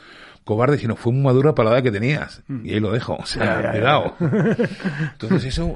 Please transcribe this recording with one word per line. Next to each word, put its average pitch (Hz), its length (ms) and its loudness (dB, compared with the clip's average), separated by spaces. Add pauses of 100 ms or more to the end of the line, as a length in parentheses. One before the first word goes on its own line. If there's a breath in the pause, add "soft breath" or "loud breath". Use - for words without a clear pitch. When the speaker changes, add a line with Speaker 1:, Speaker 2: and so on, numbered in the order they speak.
(440 loud breath)
Speaker 1:
cobarde, 123 340 2
sino 110 180 -2
fue 120 160 -2
muy 135 120 0
madura 135 320 4
para 113 140 4
la 120 60 4
edad 131 60 2
que 127 80 2
tenías. 113 560 -4
Speaker 2:
Mm. 127 200 -10
Speaker 1:
Y - 80 -8
ahí 107 60 0
lo 104 120 0
dejo, 107 240 -4
o - 100 -10
sea, - 180 -4
Speaker 2:
Ya, 110 120 2
ya, 113 60 -4
ya. 117 100 -2
Speaker 1:
cuidado. 113 480 2
Speaker 2:
<laughs> 170 920 -2
Speaker 1:
Entonces 147 320 0
eso, 165 320 -4